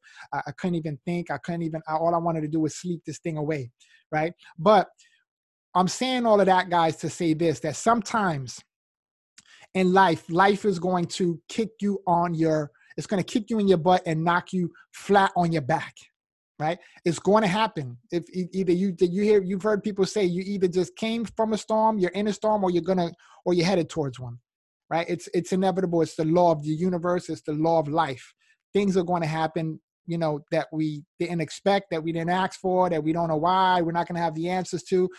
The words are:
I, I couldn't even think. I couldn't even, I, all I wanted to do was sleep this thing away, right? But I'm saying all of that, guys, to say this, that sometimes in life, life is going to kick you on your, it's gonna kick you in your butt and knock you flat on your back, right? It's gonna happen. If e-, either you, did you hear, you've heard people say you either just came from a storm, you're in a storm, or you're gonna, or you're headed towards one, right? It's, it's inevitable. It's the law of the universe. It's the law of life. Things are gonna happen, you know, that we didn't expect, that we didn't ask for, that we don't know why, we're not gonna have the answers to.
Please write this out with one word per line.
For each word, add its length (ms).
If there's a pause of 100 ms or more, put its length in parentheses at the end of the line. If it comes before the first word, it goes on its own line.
(320)
I, 160
I 40
couldn't 240
even 300
think. 240
I 80
couldn't 240
even, 260
I, 60
all 200
I 40
wanted 240
to 60
do 120
was 160
sleep 300
this 120
thing 200
away, 320 (420)
right? 220 (240)
But 300 (840)
I'm 140
saying 380
all 140
of 60
that, 220
guys, 280
to 120
say 240
this, 280
that 160
sometimes 840 (1120)
in 180
life, 360
life 360
is 140
going 280
to 420
kick 220 (100)
you 260
on 280
your, 360 (260)
it's 100
gonna 160
kick 260
you 100
in 100
your 100
butt 260
and 180
knock 300
you 180 (220)
flat 440
on 160
your 100
back, 320 (640)
right? 200 (260)
It's 160
gonna 260
happen. 500 (140)
If 140 (100)
e-, 180
either 200
you, 200
did 200
you 100
hear, 200
you've 200
heard 200
people 220
say 200
you 200
either 240
just 280
came 280 (120)
from 160
a 40
storm, 420
you're 120
in 160
a 60
storm, 320
or 60
you're 120
gonna, 300 (320)
or 100
you're 100
headed 240
towards 300
one, 220 (500)
right? 180
It's, 240
it's 200
inevitable. 500
It's 140
the 80
law 260
of 140
the 60
universe. 580
It's 140
the 100
law 260
of 80
life. 480 (380)
Things 240
are 80
gonna 220
happen, 540 (260)
you 120
know, 220 (100)
that 220
we 320 (160)
didn't 200
expect, 520
that 100
we 80
didn't 200
ask 280
for, 320
that 140
we 80
don't 160
know 80
why, 460
we're 100
not 160
gonna 120
have 140
the 140
answers 340
to. 260 (100)